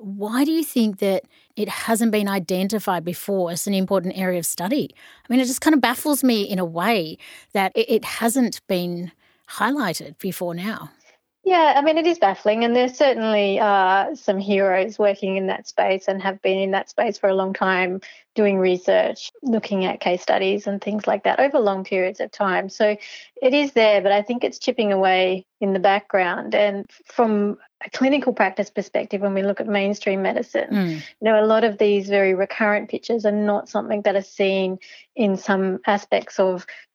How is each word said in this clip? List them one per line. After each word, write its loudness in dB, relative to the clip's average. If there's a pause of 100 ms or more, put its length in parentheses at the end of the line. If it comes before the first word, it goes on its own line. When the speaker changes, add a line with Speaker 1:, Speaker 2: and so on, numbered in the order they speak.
Speaker 1:
why -4
do 2
you 0
think 0
that 0 (300)
it -4
hasn't 0
been 0
identified -2
before -2
as -6
an 0
important 0
area 0
of -6
study? -2
I -18
mean, 4
it 4
just -4
kind 4
of 4
baffles 0
me 2
in -4
a 0
way -2 (340)
that -2
it, 0
it 0
hasn't -2
been -4 (380)
highlighted -4
before -6
now. -10 (520)
Speaker 2:
Yeah, 4
I 6
mean, 2
it 0
is 2
baffling, 2
and 2
there 2
certainly 2
are 2
some -2
heroes 2
working 0
in -2
that -4
space 0
and -2
have -4
been 0
in 0
that -2
space -2
for 0
a 2
long 0
time, 0 (320)
doing 2
research, 0 (100)
looking -2
at -4
case 0
studies 0
and -6
things -4
like -2
that 2
over 2
long 0
periods -2
of -6
time. -2
So 0 (480)
it 4
is 2
there, 4
but 4
I 4
think -4
it's -4
chipping 0
away 2 (160)
in 0
the 0
background. 0
And 0 (180)
from 0 (280)
a -14
clinical 0
practice -2
perspective, -6
when -2
we -2
look -2
at -4
mainstream -2
medicine, -2
Speaker 1:
Mm. 0
Speaker 2:
you -12 (200)
know, 4
a 4
lot 4
of -2
these 2
very 2
recurrent -2
pictures -4
are 4
not 0
something -4
that 2
are 2
seen -2 (380)
in 2
some -2
aspects -2
of, 0 (280)